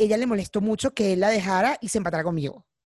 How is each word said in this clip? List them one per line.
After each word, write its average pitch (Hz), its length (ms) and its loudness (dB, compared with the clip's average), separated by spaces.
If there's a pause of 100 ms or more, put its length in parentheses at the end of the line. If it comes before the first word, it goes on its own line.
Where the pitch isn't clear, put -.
ella 214 160 4
le 247 100 0
molestó 202 320 -2
mucho 220 340 -2
que 202 200 0
él 180 80 2
la 202 80 4
dejara 202 520 0
y 220 80 -8
se 226 100 -2
empatara 170 240 -2
conmigo. 160 420 -4 (200)